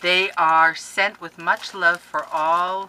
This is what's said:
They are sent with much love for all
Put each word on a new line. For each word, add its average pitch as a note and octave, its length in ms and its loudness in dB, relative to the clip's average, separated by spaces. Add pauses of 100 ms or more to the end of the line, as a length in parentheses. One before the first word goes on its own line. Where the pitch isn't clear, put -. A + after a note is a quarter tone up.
They F3+ 300 2
are D#3+ 440 4
sent - 440 -4
with E3+ 180 -16
much F3+ 360 -4
love F3 260 0
for D3+ 320 -8
all F3 580 0